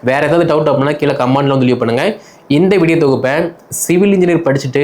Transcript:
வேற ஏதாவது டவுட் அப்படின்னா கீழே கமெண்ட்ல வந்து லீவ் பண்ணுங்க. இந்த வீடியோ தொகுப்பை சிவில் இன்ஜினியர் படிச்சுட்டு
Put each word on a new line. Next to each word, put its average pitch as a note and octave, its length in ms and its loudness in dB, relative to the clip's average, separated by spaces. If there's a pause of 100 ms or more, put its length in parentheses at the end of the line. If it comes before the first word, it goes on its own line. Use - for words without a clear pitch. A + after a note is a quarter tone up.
வேற C3+ 220 0
ஏதாவது E3 220 2
டவுட் D3+ 220 0
அப்படின்னா C#3 260 0
கீழே D3 160 -2
கமெண்ட்ல C3+ 420 0
வந்து B2+ 140 0
லீவ் A#2+ 140 0
பண்ணுங்க. A#2 200 -2 (460)
இந்த F#3 280 2
வீடியோ E3 220 2
தொகுப்பை C3 340 0 (440)
சிவில் F3+ 380 0
இன்ஜினியர் F3 300 0
படிச்சுட்டு C3+ 400 -2